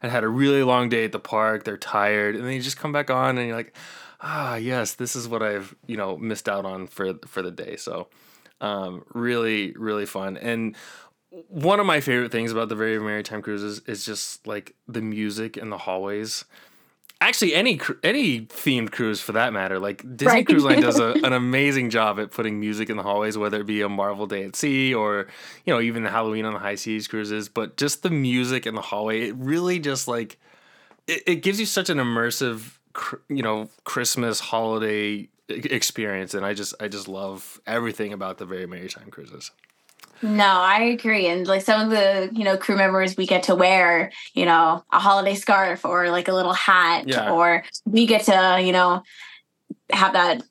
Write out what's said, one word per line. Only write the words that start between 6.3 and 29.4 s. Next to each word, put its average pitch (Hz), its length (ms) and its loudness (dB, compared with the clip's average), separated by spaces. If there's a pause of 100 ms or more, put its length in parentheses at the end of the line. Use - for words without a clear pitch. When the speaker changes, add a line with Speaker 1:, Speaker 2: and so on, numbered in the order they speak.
Speaker 1:
out 101 160 -4
on 95 220 -10
for, 95 260 -6 (140)
for - 140 -8
the 90 100 -8
day." - 240 -12
So, 87 320 -10 (540)
um, 98 420 -6 (100)
really, 113 600 -2
really 107 320 -4
fun. 98 320 -8
And 113 380 -4 (760)
one 180 320 2
of 202 40 2
my 160 140 4
favorite 123 320 0
things 117 220 -2
about 113 160 -2
the 113 60 -4
Very 110 240 -2
Maritime 107 420 -6
Cruises 104 460 -8
is 107 180 -10
just, - 420 -10
like, 104 260 -10 (140)
the 117 140 -6
music 107 560 -6
in 110 120 -10
the 104 80 -8
hallways. 101 680 -6 (760)
Actually, 180 340 2
any 202 220 2
cru-, - 260 -6
any 175 380 2
themed 117 500 -2
cruise 110 300 -2
for - 100 -8
that 113 220 2
matter. 95 260 0
Like, 98 220 -6 (160)
Disney 233 220 4
Speaker 2:
Right. 247 60 0
Speaker 1:
Cruise 285 200 6
Line - 160 6
does - 180 4
a, 113 140 2
Speaker 2:
<laughs> 311 100 2
Speaker 1:
an 131 80 4
amazing 127 580 2
job 107 300 0
at 107 120 -6
putting 107 280 -4
music 107 300 -4
in 110 80 -4
the 98 60 -6
hallways, 104 340 -2
whether 104 240 -2
it 104 40 -6
be 104 160 -2
a 101 60 0
Marvel 101 400 -4
Day 98 160 -6
at 95 140 -10
Sea 135 360 0
or, 104 340 -2 (380)
you 175 80 2
know, 120 60 2
even 117 240 -2
the 107 60 -2
Halloween 110 340 -2
on 110 100 -4
the 98 60 -8
High 101 160 -6
Seas 107 320 -6
cruises. 107 400 -6
But 107 300 -6
just 143 260 -2
the 185 60 0
music 127 580 0
in 110 80 -6
the 104 60 -6
hallway, 110 480 -2
it 104 60 -8
really 170 440 -2